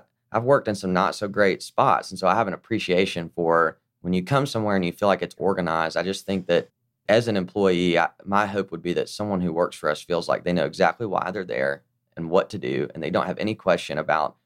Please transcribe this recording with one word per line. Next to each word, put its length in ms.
I've 120
worked 240
in 60
some 180
not 220
so 140
great 340
spots. 480
And 80
so 80
I 80
have 140
an 80
appreciation 800
for 420
when 120
you 100
come 240
somewhere 280
and 80
you 80
feel 160
like 140
it's 160
organized. 600
I 40
just 240
think 220
that 220
as 180
an 100
employee, 640
I, 100
my 220
hope 260
would 100
be 120
that 160
someone 320
who 120
works 220
for 140
us 120
feels 280
like 140
they 100
know 120
exactly 400
why 260
they're 120
there 400
and 140
what 220
to 60
do, 360
and 100
they 60
don't 180
have 120
any 160
question 420
about 380